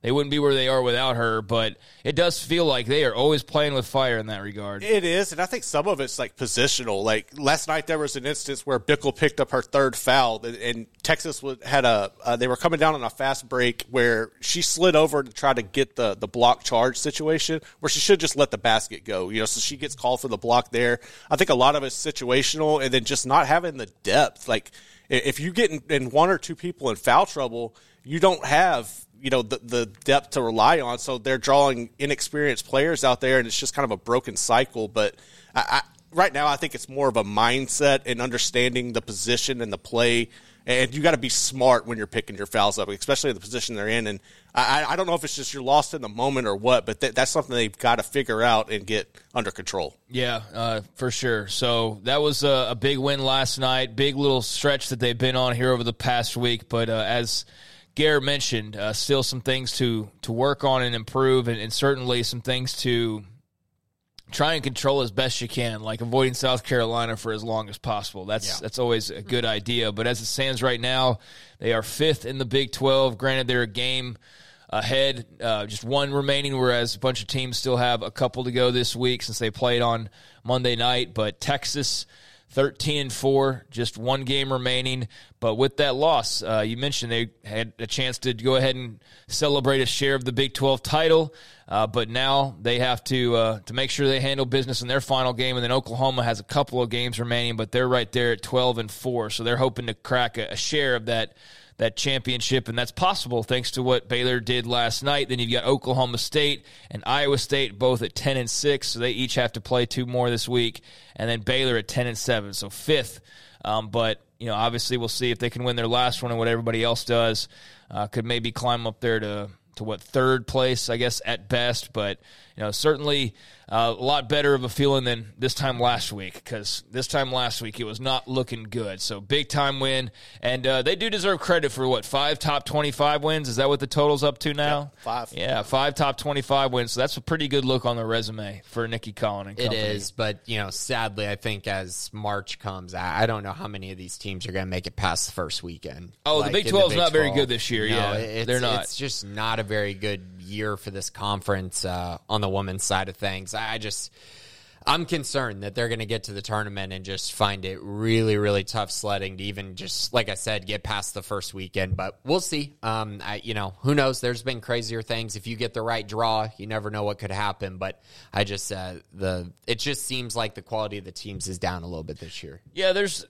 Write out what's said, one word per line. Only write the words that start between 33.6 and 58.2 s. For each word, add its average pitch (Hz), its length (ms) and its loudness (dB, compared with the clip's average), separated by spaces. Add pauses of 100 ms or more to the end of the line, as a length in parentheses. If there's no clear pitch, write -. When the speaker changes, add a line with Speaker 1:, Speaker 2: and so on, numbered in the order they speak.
Speaker 2:
kind 139 80 0
of 113 80 0
a 98 60 -2
broken 120 400 -2
cycle. 120 500 2
But 107 280 0 (380)
I, - 160 2
I, 135 120 2 (320)
right 170 200 4
now, 147 140 2
I 143 80 4
think 143 180 -6
it's - 140 -12
more 135 220 2
of 113 80 0
a 107 80 2
mindset 127 800 2
and 120 160 -4
understanding 123 720 0
the 113 80 0
position 113 580 -2
and 110 140 -4
the 92 40 -6
play. 120 520 2 (360)
And 127 300 2
you 151 60 -4
gotta 160 160 6
be 120 100 -6
smart 127 580 4
when 113 120 -4
you're 107 100 -4
picking 107 300 -6
your 101 80 -6
fouls 104 340 2
up, 95 80 0
especially 120 460 0
the 104 80 -8
position 110 340 -6
they're 104 140 -4
in. 113 180 0
And 101 140 -6 (340)
I, 131 280 4
I, 131 80 -2
I 147 40 0
don't 185 100 -2
know 170 100 0
if 160 100 -6
it's - 100 -6
just 135 180 -8
you're 135 100 -8
lost 143 300 4
in 147 80 -6
the 113 60 -8
moment 123 400 0
or 101 80 2
what, 113 300 4
but 113 160 -4
th-, 117 120 0
that's 131 180 2
something 131 220 0
they've 113 240 0
gotta 120 260 4
figure 117 380 0
out 110 300 4
and 98 160 -4
get 107 260 -4 (220)
under 117 160 -2
control. 90 460 -6 (100)
Speaker 1:
Yeah, 120 360 -2 (100)
uh, 113 280 -2 (140)
for 127 160 -2
sure. 110 360 -2
So 113 560 0
that 139 180 2
was 147 220 0
a, 131 260 4
a 123 60 -2
big 135 240 0
win 139 200 0
last 131 380 0
night, 131 400 0
big 139 180 2
little 139 260 4
stretch 139 480 0
that 123 120 -4
they've 120 160 0
been 127 180 0
on 127 220 2
here 127 140 2
over 120 120 2
the 117 80 0
past 120 460 0
week. 120 320 -2
But, 113 200 0
uh, 110 160 0
as 117 380 0 (520)
Garrett 147 280 4